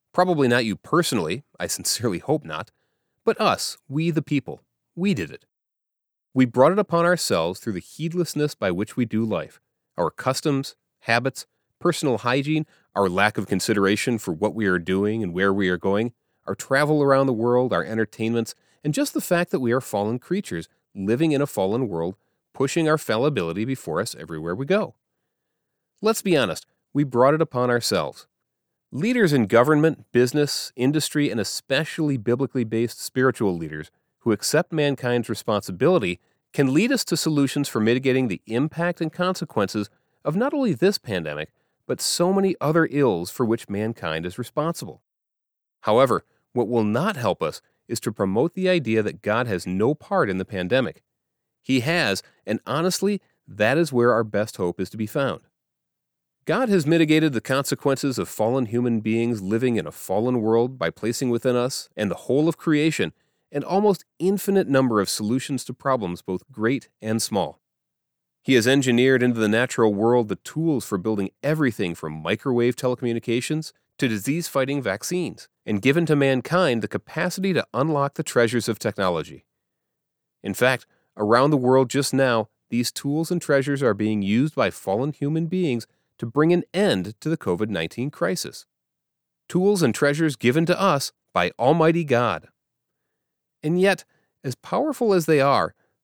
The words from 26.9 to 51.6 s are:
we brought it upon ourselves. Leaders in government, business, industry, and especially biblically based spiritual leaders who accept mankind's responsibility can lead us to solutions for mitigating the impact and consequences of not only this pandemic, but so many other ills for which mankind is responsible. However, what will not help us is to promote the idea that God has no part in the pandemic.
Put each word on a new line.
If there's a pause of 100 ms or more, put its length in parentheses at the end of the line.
we
brought
it
upon
ourselves. (680)
Leaders
in
government,
business,
industry,
and
especially
biblically
based
spiritual
leaders (300)
who
accept
mankind's
responsibility (320)
can
lead
us
to
solutions
for
mitigating
the
impact
and
consequences (360)
of
not
only
this
pandemic, (340)
but
so
many
other
ills
for
which
mankind
is
responsible. (840)
However, (260)
what
will
not
help
us (260)
is
to
promote
the
idea
that
God
has
no
part
in
the
pandemic. (600)